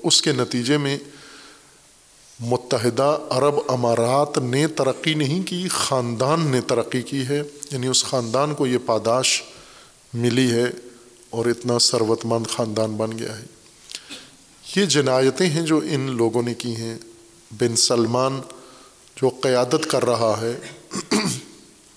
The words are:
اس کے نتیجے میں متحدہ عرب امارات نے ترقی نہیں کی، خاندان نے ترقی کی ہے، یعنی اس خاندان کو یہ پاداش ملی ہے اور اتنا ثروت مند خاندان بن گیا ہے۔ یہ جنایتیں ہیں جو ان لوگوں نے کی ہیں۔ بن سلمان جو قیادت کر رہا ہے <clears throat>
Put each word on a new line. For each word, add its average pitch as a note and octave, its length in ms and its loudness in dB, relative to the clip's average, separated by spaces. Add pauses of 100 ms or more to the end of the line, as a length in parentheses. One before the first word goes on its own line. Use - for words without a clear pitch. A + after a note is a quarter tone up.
اس - 200 2
کے D#3+ 100 2
نتیجے B2+ 460 0
میں C#3+ 200 -2 (1400)
متحدہ B2 800 0 (120)
عرب C3+ 240 2 (140)
امارات B2 720 2
نے C3 280 0
ترقی D#3 480 0
نہیں D3+ 280 0
کی، F#3 280 -4
خاندان C3 760 0
نے C3 140 2
ترقی A#2+ 420 0
کی C3 240 -4
ہے، C#3+ 160 -2 (280)
یعنی B2+ 160 -4
اس B2+ 180 0
خاندان C3 500 0
کو C#3+ 120 0
یہ B2 200 2
پاداش A2+ 560 2 (720)
ملی A#2+ 360 4
ہے A#2+ 200 2 (600)
اور A2+ 160 -2
اتنا A#2+ 320 2
ثروت A2+ 460 2
مند A2+ 220 0
خاندان A2 500 -2
بن A2 220 -4
گیا A2 200 -8
ہے۔ - 60 -16 (1300)
یہ G3 100 2
جنایتیں C3 600 4
ہیں D#3+ 160 0
جو D#3 220 2
ان C3+ 320 -2
لوگوں A#2 260 2
نے A#2+ 120 -2
کی A#2 220 -6
ہیں۔ A2+ 220 -8 (600)
بن A#2 180 2
سلمان B2 640 2 (840)
جو C3 60 4
قیادت B2+ 640 0
کر B2 140 2
رہا A2+ 360 2
ہے A#2 180 -4 (540)
<clears throat> G#3 60 4 (800)